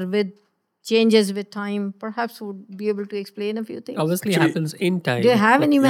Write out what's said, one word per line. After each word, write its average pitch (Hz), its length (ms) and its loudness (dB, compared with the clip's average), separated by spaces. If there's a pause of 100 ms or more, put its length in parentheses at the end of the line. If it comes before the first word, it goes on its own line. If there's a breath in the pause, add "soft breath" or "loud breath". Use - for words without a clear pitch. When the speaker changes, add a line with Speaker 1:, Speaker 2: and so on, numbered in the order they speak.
Speaker 1:
with 202 220 0 (560)
changes 220 480 4
with 202 180 -8
time, 202 480 -6
perhaps 226 420 -8
would 202 360 -14
be 208 120 -6
able 202 180 -2
to 202 100 -10
explain 202 420 -8
a 226 60 -8
few - 160 -12
things. - 180 -12
Speaker 2:
Obviously 175 360 -2
Speaker 3:
Actually, 165 140 4
Speaker 2:
happens 156 260 -4
in 185 260 -2
time. 123 220 -2
Speaker 1:
Do 233 60 4
you 247 80 4
have 226 260 6
any 294 140 4
Speaker 3:
yeah, 277 140 4